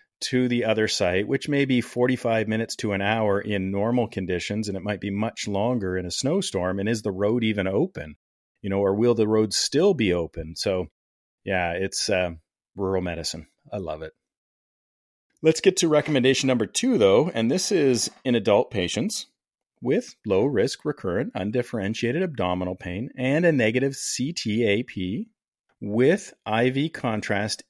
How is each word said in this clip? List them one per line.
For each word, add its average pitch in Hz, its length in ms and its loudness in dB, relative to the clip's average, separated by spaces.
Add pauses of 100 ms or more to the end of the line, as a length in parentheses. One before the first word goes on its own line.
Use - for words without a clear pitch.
(220)
to 127 260 0
the 120 180 0
other 110 220 2
site, 95 400 0
which 135 220 -4
may 143 160 2
be 127 160 2
forty-five 120 680 0
minutes 110 300 -2
to 104 160 -2
an 98 80 -2
hour 104 400 2
in 98 300 -2
normal 110 360 0
conditions, 98 600 -4
and 95 100 -6
it 87 60 -8
might 104 180 -4
be 101 80 -6
much 104 380 -4
longer 101 500 -2
in 90 80 -4
a 87 60 -8
snowstorm, 98 680 -2
and 98 80 -2
is 110 140 0
the 107 100 -2
road 104 320 0
even 104 240 0
open? 95 480 -4 (460)
You 101 80 -6
know, 98 100 0
or 98 140 2
will 113 220 4
the 107 120 4
road 110 260 2
still 185 400 2
be 110 200 2
open?" 82 420 -4
So, 92 320 -2 (560)
yeah, 90 300 -2
it's, 95 360 -4
uh, 92 220 2 (440)
rural 95 260 0
medicine. 82 460 -8 (260)
I 104 40 -6
love 80 260 -8
it. 80 100 -14 (1300)
Let's 156 180 4
get 185 180 4
to 170 100 2
recommendation 139 600 4
number 120 200 2
two, 240 320 0
though, 107 340 6
and 113 160 2
this 180 220 0
is 139 400 2 (120)
in 123 120 2
adult 107 340 4
patients 107 560 -2 (560)
with 151 340 -2 (120)
low-risk 110 580 2
recurrent 131 480 -2
undifferentiated 113 880 -2
abdominal 92 540 -2
pain 95 420 -8
and 135 260 0
a 170 80 6
negative 127 440 2
C - 360 -6
T 113 320 -2
A 107 200 2
P 104 460 -6 (500)
with 123 560 0 (100)
I 117 240 2
V 139 200 -2
contrast 107 800 -4